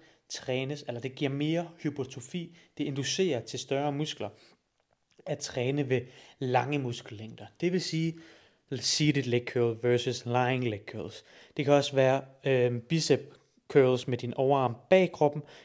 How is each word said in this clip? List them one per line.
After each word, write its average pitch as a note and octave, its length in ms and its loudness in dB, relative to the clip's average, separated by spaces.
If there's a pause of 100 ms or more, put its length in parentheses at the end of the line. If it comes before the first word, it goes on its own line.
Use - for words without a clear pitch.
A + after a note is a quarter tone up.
(300)
trænes, C3 580 -6
eller A#2+ 140 -8
det B2+ 140 -8
giver C#3 160 -2
mere D#3 380 -2 (140)
hypertrofi, C#3+ 760 -8 (200)
det D3 60 -4
inducerer C#3 580 -2
til - 180 -10
større C#3+ 320 -2
muskler, C#3+ 380 -6 (960)
at D3 120 -4
træne C3+ 520 -2
ved B2+ 120 2 (380)
lange B2+ 400 0
muskellængder. A2+ 680 -10 (160)
Det F3 120 0
vil F3+ 80 0
sige, D#3+ 340 -2 (600)
seated C#3 480 2
leg A#2+ 240 2
curl A#2 360 0
versus B2 420 2
lying B2 440 2
leg G2+ 180 -6
curls. - 360 -10 (340)
Det C#3+ 80 -2
kan C#3+ 80 6
også C#3 220 2
være, C3+ 260 4 (220)
øhm, B2 380 2
bicep D3+ 520 0 (340)
curls B2+ 400 4
med B2 100 -2
din A#2 160 -6
overarm C3 420 2 (140)
bag F#3 220 6
kroppen, D3 320 2 (220)